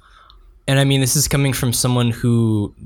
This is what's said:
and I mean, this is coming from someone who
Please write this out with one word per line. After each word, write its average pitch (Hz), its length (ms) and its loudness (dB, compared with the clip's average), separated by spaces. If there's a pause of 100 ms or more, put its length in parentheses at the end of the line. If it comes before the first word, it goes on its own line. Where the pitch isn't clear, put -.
(680)
and 139 120 2
I 139 60 2
mean, 139 160 2
this 127 140 0
is 151 120 0
coming 139 240 0
from 120 220 -2
someone 123 380 0
who 113 600 0 (120)